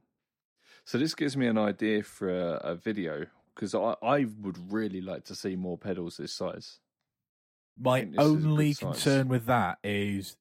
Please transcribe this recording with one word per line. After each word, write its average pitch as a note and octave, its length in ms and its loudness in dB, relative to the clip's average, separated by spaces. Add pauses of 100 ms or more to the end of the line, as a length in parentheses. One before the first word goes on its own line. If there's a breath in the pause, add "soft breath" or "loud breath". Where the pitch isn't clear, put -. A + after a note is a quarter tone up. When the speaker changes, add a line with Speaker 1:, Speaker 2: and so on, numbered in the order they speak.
(880 soft breath)
Speaker 1:
So - 100 -2
this D#3 180 0
gives C#3 220 -2
me C3 100 2
an A2 120 2
idea G#2+ 440 2
for - 280 -6
a, F2+ 220 0 (180)
a E2+ 40 -2
video, F2 520 -4 (280)
'cause G#2 200 -4
I, G#2+ 280 0
I C#3 220 4 (160)
would F#2 320 -8
really G#2 300 -2
like F#2 220 -8
to F#2+ 100 -12
see F#2+ 220 -4
more F2+ 200 -4
pedals F2 400 -6
this - 160 -10
size. - 460 -8 (1000)
I A2 40 -12
Speaker 2:
My B2+ 180 4
Speaker 1:
think G2+ 160 -6
this D3 80 6
is D#3 80 8
a - 40 4
good D#3 100 2
Speaker 2:
only D3+ 260 4
Speaker 1:
size. - 80 -6 (140)
Speaker 2:
concern C3+ 340 4
with B2 180 2
that A2+ 380 2
is G2+ 560 -2